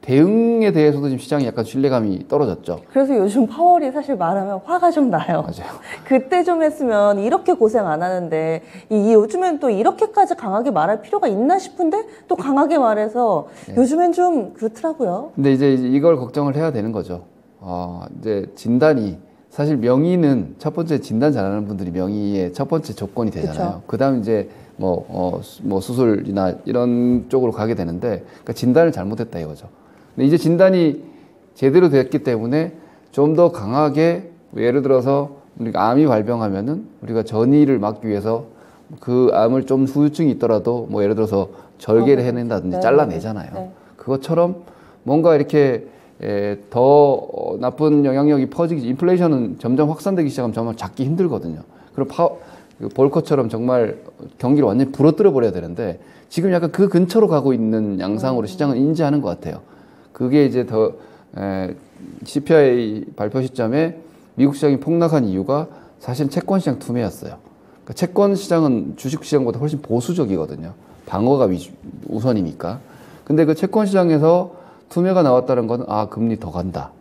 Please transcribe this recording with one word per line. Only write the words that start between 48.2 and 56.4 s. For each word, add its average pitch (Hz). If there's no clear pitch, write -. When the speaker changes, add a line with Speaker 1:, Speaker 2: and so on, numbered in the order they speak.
Speaker 1:
퍼지기, 160
인플레이션은 160
점점 131
확산되기 175
시작하면 123
정말 113
잡기 -
힘들거든요. 127
그럼 135
파-, -
그 113
볼커처럼 135
정말 117
경기를 135
완전히 131
부러뜨려 156
버려야 120
되는데 87
지금 180